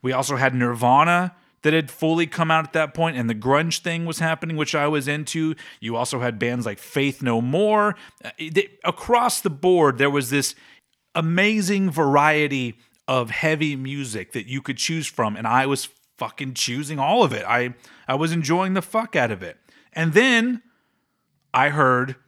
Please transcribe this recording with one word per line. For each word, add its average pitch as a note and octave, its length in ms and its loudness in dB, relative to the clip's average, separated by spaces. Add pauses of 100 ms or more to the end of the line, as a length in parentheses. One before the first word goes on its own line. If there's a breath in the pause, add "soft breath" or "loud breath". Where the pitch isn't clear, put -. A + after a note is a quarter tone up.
we B2+ 100 -2
also C3 240 -2
had B2+ 200 2
Nirvana B2+ 800 2 (260 soft breath)
that D3+ 120 2
had D#3 180 0
fully E3 340 0
come E3 240 -2
out D#3+ 140 4
at - 100 -12
that D#3 220 0
point, E3 220 -2
and A#2 120 -2
the A2+ 60 0
grunge C#3 460 0
thing E3+ 240 -4
was E3 120 -6
happening, E3 380 -4
which D3+ 180 -2
I D3 140 2
was D3 200 0
into. D#3 460 -2 (260 loud breath)
You A2+ 160 -6
also B2 260 -2
had A#2+ 180 -2
bands A#2+ 260 -2
like G#2 140 -6
Faith C#3 420 -4
No A#2+ 180 0
More. G#3 560 0 (280 loud breath)
Uh, - 140 -12
it, D#3+ 460 -4
across A#3+ 580 0
the G3 80 -2
board, D3+ 500 4
there C#3 100 4
was C#3 220 -2
this C#3 240 0 (580 soft breath)
amazing F#3+ 760 2
variety C#3+ 880 2 (280 soft breath)
of B2+ 220 0
heavy D#3 460 -2
music C3 560 -8
that A2 160 -8
you C3 140 -6
could C3 160 -8
choose D#3+ 280 -4
from, G#2+ 300 -2
and A2 100 -8
I B2+ 220 2
was C#3 220 -2 (280)
fucking B2+ 380 -8
choosing C#3 420 -4
all F3 260 4
of C#3+ 80 2
it. G#2+ 140 -6
I, B2 300 0 (320 loud breath)
I C3 80 0
was D#3+ 160 -2
enjoying E3+ 420 0
the F#3+ 80 0
fuck - 340 -6
out B2 160 2
of F#2 120 -8
it. E2+ 140 -14 (360 soft breath)
And E3 200 0
then A#3+ 480 4 (920)
I C3+ 160 4
heard C3 460 2 (120)